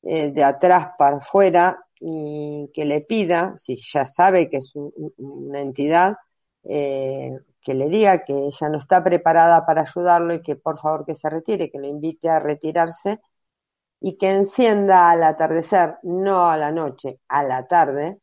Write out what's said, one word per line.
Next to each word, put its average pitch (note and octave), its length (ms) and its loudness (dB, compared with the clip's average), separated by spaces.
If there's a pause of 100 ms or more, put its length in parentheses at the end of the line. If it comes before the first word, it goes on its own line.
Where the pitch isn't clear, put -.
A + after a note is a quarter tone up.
eh, D#3 300 -4
de C#3+ 120 2
atrás D#3+ 540 2
para C#3+ 180 2
afuera F3+ 680 2 (160)
y D3+ 720 -10
que D3+ 120 -6
le D3 180 -2
pida, F3 560 -2
si - 180 -10
ya - 300 -4
sabe F3+ 440 4
que C#3+ 80 -4
es C3 160 -12
un, D3 220 -12
un, D3+ 200 -12
una C#3 440 -12
entidad, D#3 560 0 (480)
eh, C3+ 680 -6 (300)
que C3+ 140 -6
le C3+ 140 -2
diga G3 360 2
que - 100 -6
ella C#3+ 360 -4
no D#3 80 -4
está E3+ 260 2
preparada E3+ 640 4
para D#3 160 0
ayudarlo E3+ 520 0
y E3 80 -8
que D3+ 140 -6
por D3+ 220 -8
favor D#3 280 -6
que D#3+ 80 -8
se D#3 160 -6
retire, E3 400 -6
que C3+ 80 -14
lo C#3 100 -10
invite D#3 400 -6
a D#3+ 100 2
retirarse D#3+ 840 -4 (800)
y - 160 -8
que F#3+ 160 0
encienda G3 760 4
al E3+ 120 4
atardecer, D#3+ 800 0
no F#3 480 0
a D#3+ 60 0
la D3+ 140 -2
noche, C#3 580 -8
a C#3+ 140 -2
la B2+ 240 -4
tarde D#3 560 0